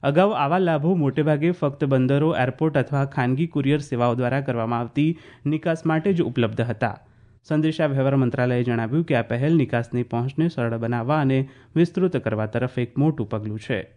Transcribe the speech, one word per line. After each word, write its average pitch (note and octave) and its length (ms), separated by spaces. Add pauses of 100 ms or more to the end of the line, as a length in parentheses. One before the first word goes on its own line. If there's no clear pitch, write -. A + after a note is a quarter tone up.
અગાઉ E3+ 280
આવા D3+ 260
લાભો E3+ 380
મોટેભાગે D3+ 560
ફક્ત D3+ 340
બંદરો, C#3 500
એરપોર્ટ D3 420
અથવા C#3 280
ખાનગી C3+ 420
કુરિયર C#3+ 320
સેવાઓ A#2+ 360
દ્વારા B2+ 260
કરવામાં A#2 380
આવતી D3+ 380 (280)
નિકાસ D#3 400
માટે E3 280
જ E3+ 80
ઉપલબ્ધ A#2 400
હતા. A2+ 380 (480)
સંદેશા D#3 380
વ્યવહાર C#3 300
મંત્રાલયે B2 480
જણાવ્યું A#2 400
કે D#3 120
આ A#2 60
પહેલ C3 340
નિકાસની A#2+ 480
પહોંચને C3 440
સરળ A#2 300
બનાવવા A#2+ 440
અને C3+ 260 (280)
વિસ્તૃત F3 420
કરવા A2 280
તરફ B2 340
એક B2 180
મોટું C#3 320
પગલું G#2+ 300
છે. G#2+ 380